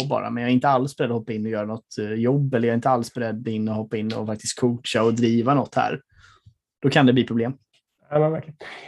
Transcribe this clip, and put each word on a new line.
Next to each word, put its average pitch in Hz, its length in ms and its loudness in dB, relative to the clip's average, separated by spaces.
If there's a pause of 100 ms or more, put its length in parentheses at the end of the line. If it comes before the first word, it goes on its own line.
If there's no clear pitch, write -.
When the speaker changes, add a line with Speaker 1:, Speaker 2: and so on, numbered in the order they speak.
(100)
Speaker 1:
bara, 110 200 -2
men 120 120 -4
jag 120 80 0
är 127 40 4
inte 127 140 4
alls 139 280 0
beredd 123 140 -2
att 120 80 -2
hoppa 110 140 -8
in 107 120 -4
och 110 80 -4
göra 107 140 -4
något, 110 340 -10
eh, 107 120 -4
jobb, 127 420 0
eller 117 140 2
jag 117 40 2
är 117 40 2
inte 117 140 0
alls 120 240 0
beredd 117 340 -6
in 110 200 -2
och 110 60 -2
hoppa 110 220 -6
in 107 160 -4
och 110 140 -6
faktiskt 110 340 -6
coacha 120 420 0
och 113 120 4
driva 117 400 2
något 127 200 0
här." 123 260 0 (800)
Då 139 80 2
kan 139 160 6
det 123 60 6
bli 123 140 4
problem. 120 300 -2 (540)
Speaker 2:
Ja, 151 80 2
men 151 140 2
verkligen. 165 240 -10 (320)